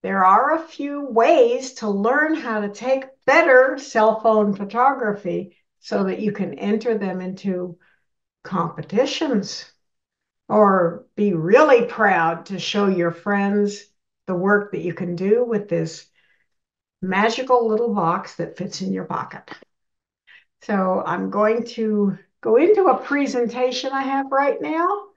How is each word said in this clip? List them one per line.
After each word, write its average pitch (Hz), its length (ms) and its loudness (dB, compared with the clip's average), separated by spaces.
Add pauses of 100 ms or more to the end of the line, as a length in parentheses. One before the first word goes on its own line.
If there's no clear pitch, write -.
There 190 240 0
are 247 300 6
a 320 120 -6
few 285 380 -8
ways 254 680 4
to 220 120 -8
learn 254 460 0
how 220 280 -4
to 202 80 -6
take 262 360 -4 (220)
better 269 500 6
cell 220 420 2
phone 214 360 2
photography 208 1000 -2 (280)
so 202 200 -4
that 190 160 -4
you 208 120 -2
can - 280 -8
enter 220 360 -2
them 185 260 -4
into 180 540 -6 (680)
competitions 208 1200 -4 (840)
or 190 680 2
be 208 180 0
really 226 520 4
proud 170 600 0
to 190 140 -10
show 202 260 -2
your 175 240 0
friends 202 800 -2 (400)
the 180 80 -4
work 202 360 0
that 165 120 -6
you 170 100 -4
can 175 220 -6
do 208 280 2
with 220 240 -4
this 165 380 -4 (960)
magical 233 680 0
little 214 280 0
box 180 400 -2
that - 220 -8
fits - 260 -10
in 190 100 -4
your 185 120 -6
pocket. - 440 -10 (1120)
So 190 420 -2
I'm 190 280 -6
going 214 380 0
to 208 460 -2 (260)
go 226 160 2
into 370 280 6
a 262 140 4
presentation 254 920 -4
I 269 120 -4
have 269 280 -4
right 277 300 0
now. 349 440 -4 (120)